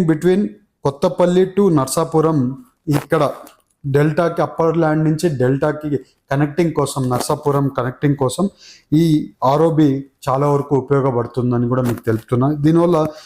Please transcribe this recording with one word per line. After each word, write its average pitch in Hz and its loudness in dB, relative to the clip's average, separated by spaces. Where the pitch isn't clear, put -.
between 180 2
కొత్తపల్లి 180 0
to 202 4
నర్సాపురం, 160 0
ఇక్కడ 151 0
డెల్టాకి, 156 0
అప్పర్ 165 0
ల్యాండ్ 156 2
నుంచి 156 0
డెల్టాకి 147 -2
కనెక్టింగ్ 147 0
కోసం, 143 -2
నర్సాపురం 139 -2
కనెక్టింగ్ 131 -2
కోసం 135 -2
ఈ - 4
ఆర్ఓబీ 156 2
చాలా 139 0
వరకు 143 -2
ఉపయోగపడుతుందని 123 -2
కూడా 127 0
మీకు 113 -6
తెలుపుతున్నా. 120 -2
దీనివల్ల 170 4